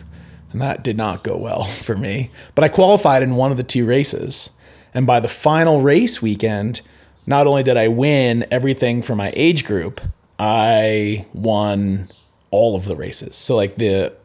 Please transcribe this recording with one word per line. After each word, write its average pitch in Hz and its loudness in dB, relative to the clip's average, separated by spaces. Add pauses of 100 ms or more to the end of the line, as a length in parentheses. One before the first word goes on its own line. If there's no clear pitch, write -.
(520)
And 113 -6
that 139 -4
did 110 -4
not 101 -4
go 95 -4
well - -6
<laughs> - -10
for 113 -4
me. 101 -6 (220)
But 156 4
I - 4
qualified 151 4
in 127 0
one 131 2
of 135 -2
the 123 -2
two 120 0
races. 139 -2 (440)
And 127 0
by 120 4
the 113 -4
final 156 2
race 151 2
weekend, 107 -2 (440)
not 143 2
only 139 2
did 123 2
I 113 2
win 123 2
everything 123 0
for 113 -4
my 101 -4
age 156 2
group, 95 -6 (360)
I 107 0
won 101 -2 (420)
all 110 2
of 90 -6
the 95 -6
races. - -10
So, - -2
like, 101 -2
the, 98 0 (120)